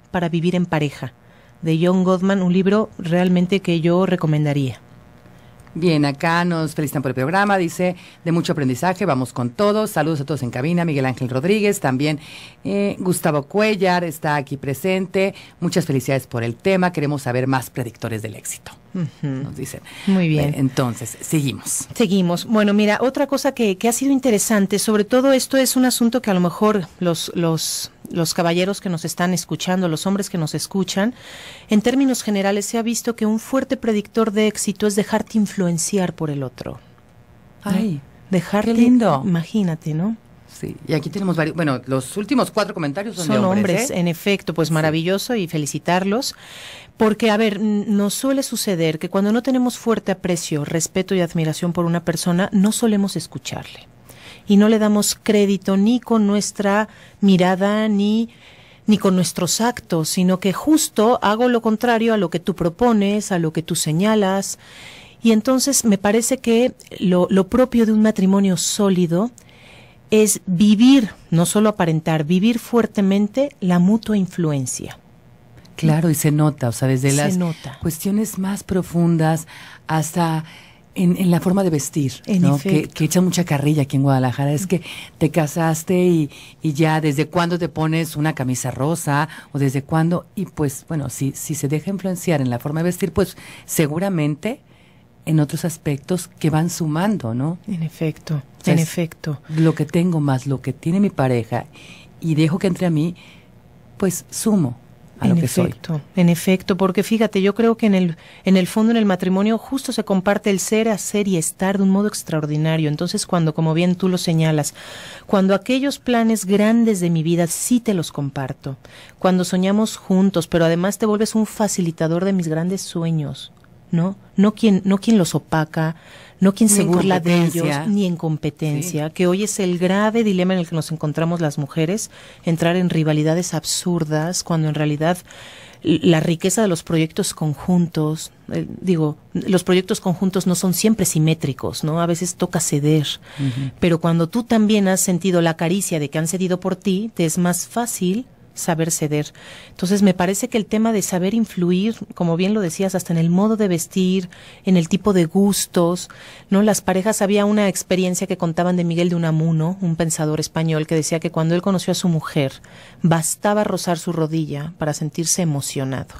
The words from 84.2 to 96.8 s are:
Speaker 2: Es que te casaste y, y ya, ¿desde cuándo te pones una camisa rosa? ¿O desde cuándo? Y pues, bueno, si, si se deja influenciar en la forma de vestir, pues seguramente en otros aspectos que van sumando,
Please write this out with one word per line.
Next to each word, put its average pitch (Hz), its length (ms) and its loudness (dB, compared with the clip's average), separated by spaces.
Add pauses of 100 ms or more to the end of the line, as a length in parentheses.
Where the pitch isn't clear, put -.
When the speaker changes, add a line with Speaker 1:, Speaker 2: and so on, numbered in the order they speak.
Speaker 2:
Es 180 140 -2
que 170 160 0 (360)
te 156 120 2
casaste 165 760 0
y, 160 240 2 (320)
y 160 100 0
ya, 156 280 2
¿desde 151 280 0
cuándo 170 300 0
te 165 100 -2
pones 156 480 -2
una 151 180 0
camisa 127 380 -4
rosa? 147 560 -2 (240)
¿O 143 80 -4
desde 135 220 0
cuándo? 165 520 0
Y 190 120 -6
pues, - 420 -6
bueno, 139 220 -6
si, 135 220 -4
si - 220 -10
se 139 140 -4
deja 156 220 -4
influenciar 180 500 -2
en 127 100 -2
la 120 80 -2
forma 151 220 -4
de 165 40 -2
vestir, 180 280 -2
pues 190 240 -2 (300)
seguramente 165 920 -2 (640)
en 156 140 2
otros 147 240 -2
aspectos 160 640 -4 (120)
que 165 100 0
van 160 200 0
sumando, 160 640 -2